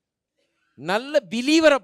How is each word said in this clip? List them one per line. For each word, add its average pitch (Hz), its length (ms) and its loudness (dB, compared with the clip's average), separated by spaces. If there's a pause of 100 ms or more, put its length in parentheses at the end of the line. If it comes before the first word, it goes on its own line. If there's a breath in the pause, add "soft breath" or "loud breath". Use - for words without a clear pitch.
(760)
நல்ல 226 440 -4 (120)
பிலீவரை 285 540 2